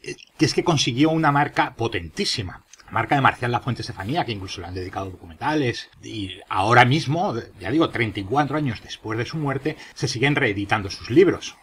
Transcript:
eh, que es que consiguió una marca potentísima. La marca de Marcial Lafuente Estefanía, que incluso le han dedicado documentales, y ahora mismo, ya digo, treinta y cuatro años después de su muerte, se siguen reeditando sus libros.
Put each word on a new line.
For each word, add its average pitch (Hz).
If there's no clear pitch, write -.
eh, 131
que -
es -
que -
consiguió 147
una 160
marca 143
potentísima. 95
La -
marca 113
de 139
Marcial 120
Lafuente 117
Estefanía, 117
que 123
incluso 95
le 87
han 92
dedicado 95
documentales, 117
y 98
ahora 110
mismo, 151
ya 92
digo, 151
treinta 110
y 98
cuatro 135
años 135
después -
de 117
su 156
muerte, 143
se -
siguen 139
reeditando 101
sus -
libros. 139